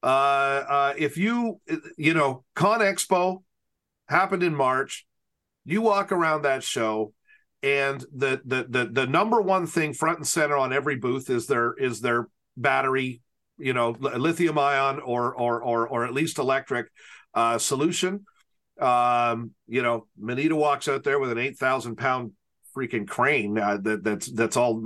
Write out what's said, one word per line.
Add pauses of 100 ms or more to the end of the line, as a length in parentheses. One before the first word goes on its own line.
Uh,
uh,
if
you, (380)
you
know, (120)
ConExpo (640)
happened
in
March, (600)
you
walk
around
that
show (500)
and (140)
the,
the,
the,
the
number
one
thing
front
and
center
on
every
booth
is
their,
is
their (280)
battery, (360)
you
know,
li-,
lithium
ion
or,
or,
or,
or
at
least
electric, (460)
uh,
solution. (540)
Um, (160)
you
know, (140)
Manita
walks
out
there
with
an
eight
thousand
pound (420)
freaking
crane,
uh,
that,
that's,
that's
all